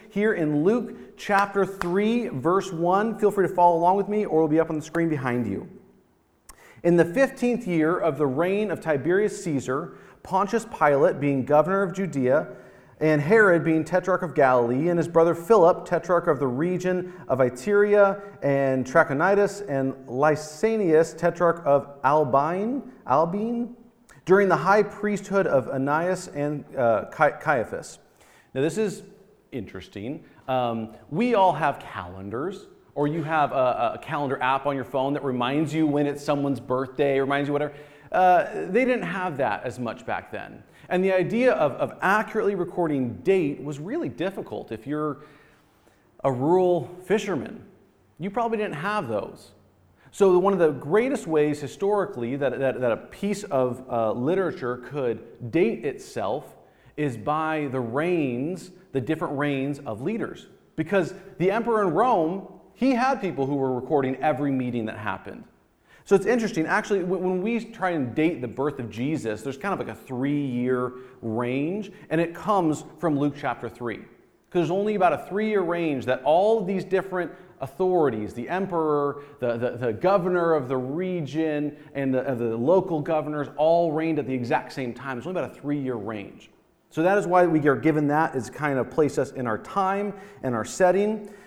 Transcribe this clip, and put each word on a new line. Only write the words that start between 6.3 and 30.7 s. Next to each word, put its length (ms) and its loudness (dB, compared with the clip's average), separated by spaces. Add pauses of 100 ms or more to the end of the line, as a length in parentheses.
"In 140 6
the 80 8
fifteenth 640 0
year 280 2
of 220 0
the 80 2
reign 460 0
of 80 -6
Tiberius 640 0
Caesar, 500 -4 (300)
Pontius 420 -2
Pilate 540 4
being 240 0
governor 380 4
of 120 -4
Judea, 540 0 (520)
and 220 4
Herod 400 6
being 220 2
tetrarch 380 0
of 120 -6
Galilee, 540 4
and 100 2
his 80 0
brother 260 4
Philip, 540 6
tetrarch 400 0
of 140 2
the 80 0
region 640 -2 (160)
of 100 2
Iturea 840 4 (220)
and 420 2
Trachonitis, 840 2
and 260 -2 (140)
Lysanias, 1080 2
tetrarch 480 0
of 240 2 (140)
Albine, 800 0 (240)
Albine, 720 0 (480)
during 240 6
the 80 6
high 260 4
priesthood 640 -2
of 220 2
Ananias 640 -2
and, 300 -4 (120)
uh, 360 2
Cai-, 180 4
Caiaphas." 720 -4 (520)
Now, 100 -2
this 140 0
is 280 -4 (480)
interesting. 720 -10 (240)
Um, 420 -2 (180)